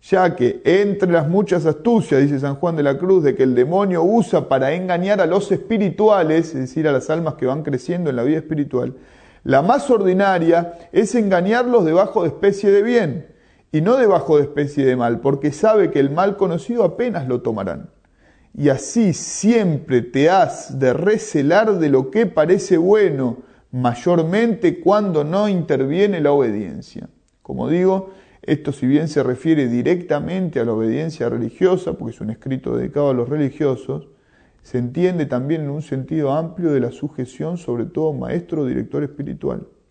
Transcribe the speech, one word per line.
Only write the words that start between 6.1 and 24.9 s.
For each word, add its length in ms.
es 60
decir, 260
a 60
las 160
almas 240
que 120
van 180
creciendo 460
en 60
la 80
vida 140
espiritual, 580
la 180
más 300
ordinaria 880
es 220
engañarlos 680
debajo 380
de 80
especie 420
de 100
bien, 460
y 80
no 160
debajo 400
de 60
especie 420
de 100
mal, 240
porque 320
sabe 400
que 80
el 120
mal 260
conocido 480
apenas 420
lo 140
tomarán. 480
Y 120
así 420
siempre 920
te 280
has 500
de 140
recelar 840
de 120
lo 200
que 160
parece 520
bueno, 640
mayormente 1040
cuando 460